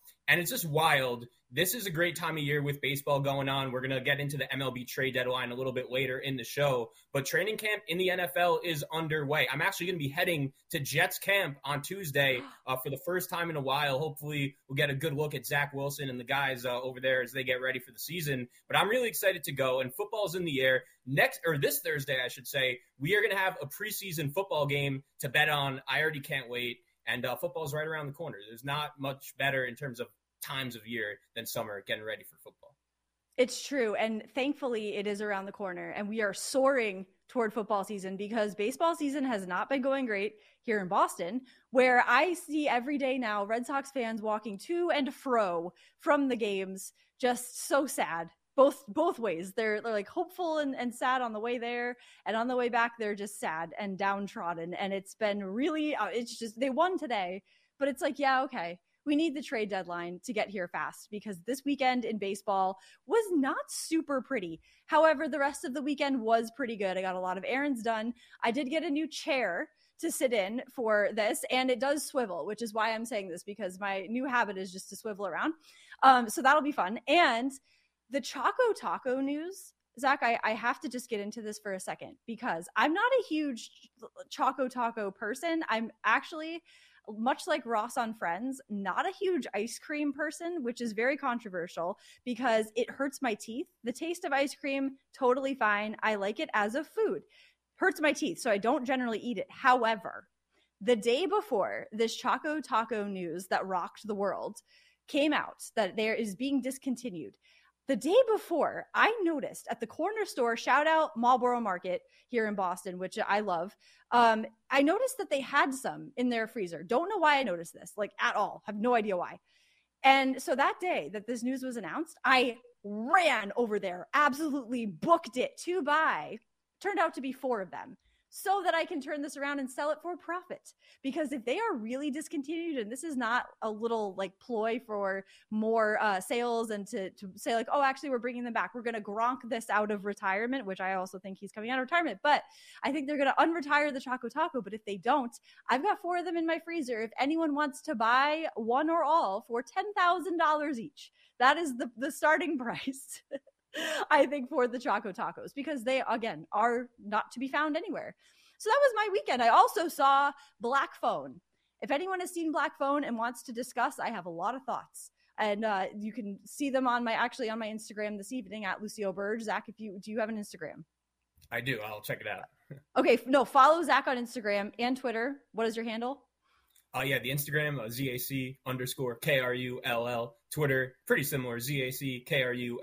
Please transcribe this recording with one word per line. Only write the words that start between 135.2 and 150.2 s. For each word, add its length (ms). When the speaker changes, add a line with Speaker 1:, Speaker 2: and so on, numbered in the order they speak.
Speaker 2:
more, 500
uh, 180
sales 500
and 180
to, 220
to 260
say, 180
like, 180
"Oh, 80
actually, 300
we're 80
bringing 240
them 100
back. 220
We're 80
gonna 180
Gronk 480
this 220
out 220
of 120
retirement," 640
which 140
I 140
also 260
think 180
he's 140
coming 180
out 80
of 40
retirement. 420
But 180
I 80
think 160
they're 120
gonna 200
unretire 560
the 60
Choco 280
Taco. 320
But 140
if 100
they 120
don't, 380
I've 140
got 180
four 160
of 60
them 120
in 100
my 120
freezer. 440
If 180
anyone 340
wants 280
to 120
buy 640
one 340
or 140
all 420
for 160
ten 320
thousand 440